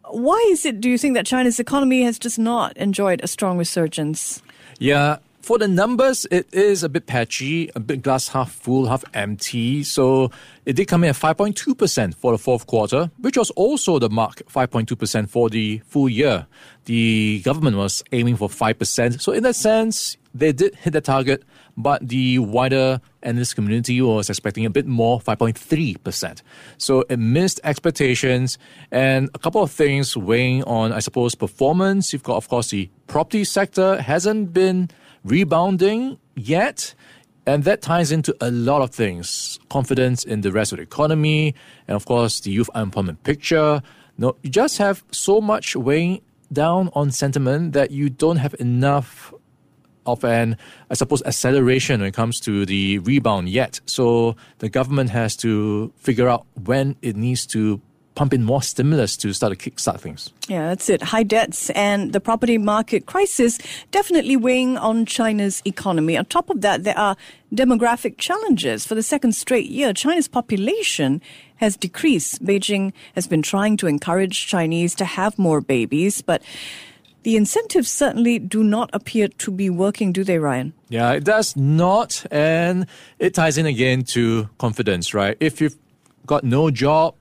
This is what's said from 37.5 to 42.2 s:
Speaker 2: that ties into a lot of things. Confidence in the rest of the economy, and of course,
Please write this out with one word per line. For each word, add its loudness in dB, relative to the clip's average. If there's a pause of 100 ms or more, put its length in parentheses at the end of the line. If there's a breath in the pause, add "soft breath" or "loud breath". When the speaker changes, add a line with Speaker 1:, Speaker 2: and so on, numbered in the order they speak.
Speaker 2:
that 2
ties 0
into 0
a -2
lot 2
of 0
things. -6 (100)
Confidence 0
in -4
the 0
rest 0
of -8
the -12
economy, 0 (340 loud breath)
and -2
of -6
course, 0